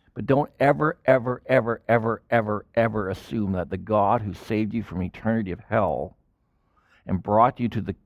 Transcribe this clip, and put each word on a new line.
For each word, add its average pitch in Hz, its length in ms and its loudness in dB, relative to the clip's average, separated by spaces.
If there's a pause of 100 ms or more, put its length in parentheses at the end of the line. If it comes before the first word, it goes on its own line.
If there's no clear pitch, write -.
(140)
but 110 120 -8
don't 139 320 2
ever, 143 460 2
ever, 127 420 2
ever, 117 420 0
ever, 113 400 0
ever, 107 460 0
ever 107 340 0
assume 98 440 -4
that 90 180 -4
the 95 60 -4
God 101 440 2
who 104 140 -6
saved 107 400 -4
you 113 80 -4
from 92 200 -6
eternity 107 500 -4
of 87 80 -8
hell 85 560 -2 (880)
and 95 160 -4
brought 113 380 2
you 120 80 -2
to 110 120 -6
the 95 140 -8 (120)